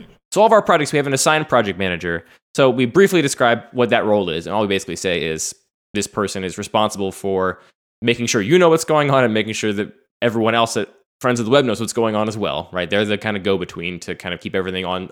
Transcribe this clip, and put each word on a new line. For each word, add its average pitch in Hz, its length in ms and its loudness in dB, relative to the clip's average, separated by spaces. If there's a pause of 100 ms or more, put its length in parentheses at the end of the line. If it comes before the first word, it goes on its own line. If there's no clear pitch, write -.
(320)
So 185 100 0
all 220 60 6
of 226 60 6
our 208 80 6
projects, 165 320 2
we 151 40 2
have 139 100 0
an 139 60 -2
assigned 156 360 2
project 104 280 2
manager. 87 480 -4 (300)
So 135 140 6
we 127 160 2
briefly 175 360 4
describe 120 400 2 (120)
what 123 160 2
that 110 160 2
role 104 240 2
is, 82 180 -4
and 90 80 -6
all 110 60 0
we 107 60 0
basically 95 280 -2
say 87 280 -2
is 80 300 -6 (400)
this 104 140 -4
person 98 360 -4
is 90 140 -8
responsible 101 540 -2
for 92 480 -2 (420)
making 117 260 0
sure 113 140 0
you 135 160 2
know 175 120 6
what's 160 160 2
going 147 260 2
on 135 120 4
and 110 100 2
making 110 200 -2
sure 107 200 -2
that 101 200 -6 (280)
everyone 113 340 0
else 117 220 0
at 104 120 -4 (320)
Friends 123 180 0
of 117 60 -2
the 110 60 0
Web 139 140 6
knows 107 140 -2
what's 110 140 -8
going 113 220 0
on 107 120 0
as 110 100 -6
well, 85 360 -4
right? 90 160 -4
They're 101 160 0
the 104 120 -2
kind 104 200 -4
of 92 60 -10
go-between 90 580 -4
to 92 140 -10
kind 87 180 -10
of 85 80 -12
keep 95 140 -8
everything 92 300 -4
on, 92 260 -6